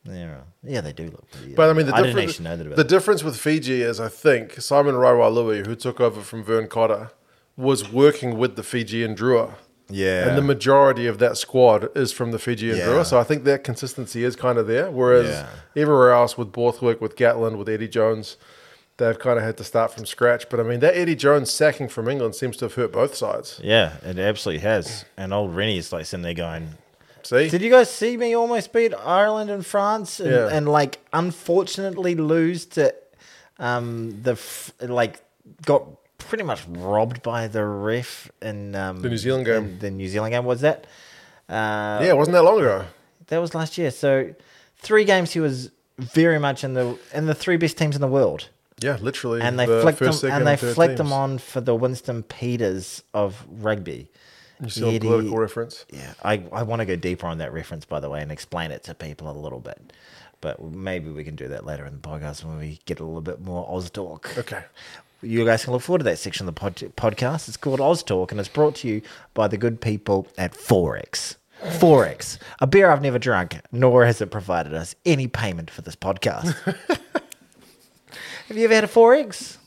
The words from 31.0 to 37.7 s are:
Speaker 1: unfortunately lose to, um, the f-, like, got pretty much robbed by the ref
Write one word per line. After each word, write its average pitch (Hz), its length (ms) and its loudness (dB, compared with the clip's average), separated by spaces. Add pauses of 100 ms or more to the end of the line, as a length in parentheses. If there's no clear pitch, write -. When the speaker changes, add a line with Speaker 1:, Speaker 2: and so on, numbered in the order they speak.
Speaker 1:
unfortunately 180 1000 -2
lose 165 520 0
to, 143 280 0 (640)
um, 117 640 -6
the 127 100 0
f-, - 480 -10
like, 123 400 -2 (460)
got 143 160 4 (360)
pretty 220 260 -6
much 123 240 -6
robbed 104 540 -2
by 117 240 -4
the 107 180 -4
ref 104 640 -6 (120)